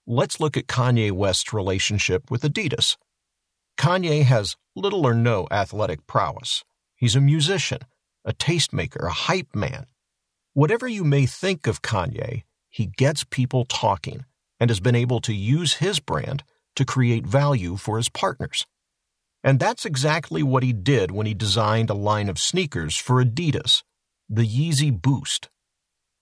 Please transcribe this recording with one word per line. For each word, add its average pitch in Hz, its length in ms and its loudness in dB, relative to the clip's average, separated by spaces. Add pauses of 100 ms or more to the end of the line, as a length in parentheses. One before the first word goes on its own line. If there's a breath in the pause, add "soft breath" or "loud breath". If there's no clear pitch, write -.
let's 131 360 -2
look 156 160 0
at - 100 -4
Kanye 120 460 2
West's 95 400 0
relationship 95 760 -2
with 117 120 -2
Adidas. 156 560 -2 (840)
Kanye 170 440 2
has 117 340 4 (180)
little 185 320 0
or 117 60 4
no 117 360 2
athletic 98 580 -2
prowess. - 580 -2 (320)
He's 113 180 2
a 139 60 6
musician, 147 580 2 (460)
a 127 80 -4
tastemaker, - 720 -2
a 87 60 -2
hype - 440 -2
man. 69 300 -6 (720)
Whatever 214 320 2
you 214 160 -4
may 143 240 4
think - 400 -4
of - 160 -4
Kanye, - 580 -4 (280)
he - 180 -4
gets 135 360 0
people 127 420 -2
talking - 600 -4 (340)
and 120 120 2
has 104 80 0
been 123 160 2
able 120 260 0
to 113 120 -4
use 131 420 0
his 185 240 -2
brand - 440 -4 (320)
to 143 80 0
create 120 420 2
value 110 520 0
for 107 200 -4
his - 120 -2
partners. - 560 -4 (800)
And 135 160 4
that's 196 260 -2
exactly 156 560 -2
what 131 220 2
he 127 100 0
did 101 380 2
when 107 160 -2
he 107 80 -2
designed 107 560 2
a - 20 0
line 104 340 0
of 92 120 -4
sneakers 117 580 -2
for 127 260 2
Adidas, 131 600 0 (440)
the 107 140 0
Yeezy 139 500 2
Boost. - 580 -2 (720)